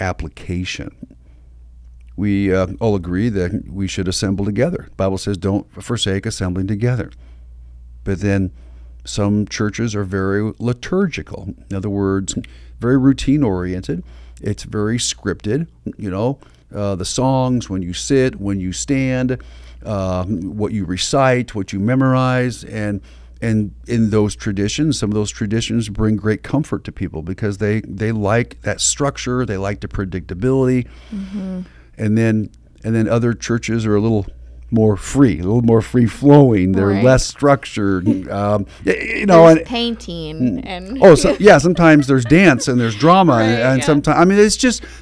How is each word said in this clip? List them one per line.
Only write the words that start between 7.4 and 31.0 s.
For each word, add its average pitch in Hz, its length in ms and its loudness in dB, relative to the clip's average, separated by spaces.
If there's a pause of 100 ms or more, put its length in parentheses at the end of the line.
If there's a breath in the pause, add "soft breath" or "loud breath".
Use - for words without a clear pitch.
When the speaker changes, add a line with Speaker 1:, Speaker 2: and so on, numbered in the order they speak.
Speaker 1:
But 95 160 -4
then 98 320 0 (520 soft breath)
some 104 420 -2
churches 107 480 -4
are 104 100 -4
very 98 540 -2
liturgical. 123 960 -6 (160)
In 98 60 -6
other 98 140 -6
words, 98 440 -2 (460 soft breath)
very 127 160 2
routine 135 460 2
oriented. 95 600 -4 (380 soft breath)
It's - 240 -8
very 107 340 -4
scripted, 107 680 -4 (320)
you 104 120 -8
know, 117 280 -4 (360 soft breath)
uh, 101 220 -4
the 90 80 -6
songs, 127 680 -2
when 92 120 -4
you 87 100 -8
sit, 131 480 0
when 98 200 -4
you 92 120 -4
stand, 127 680 -2 (460 soft breath)
uh, 95 400 -4
what 95 480 -6
you 104 120 -4
recite, 123 680 -2
what 98 180 -6
you 101 60 -6
memorize, 127 840 0
and, 104 360 -6 (420 soft breath)
and 110 300 -2 (140)
in 113 240 0
those 107 240 0
traditions, 110 640 -2
some 104 120 -2
of 104 40 -2
those 104 160 -2
traditions 110 600 -4
bring 110 260 0
great 104 260 -2
comfort - 420 -4
to - 80 -12
people 82 300 -8
because 95 360 -6
they, 107 240 -2
they 107 300 -6
like 110 500 -2
that 104 180 -6
structure, 127 640 -2
they 98 120 -4
like 98 220 -6
the - 80 -10
predictability. 120 1000 -2 (280 loud breath)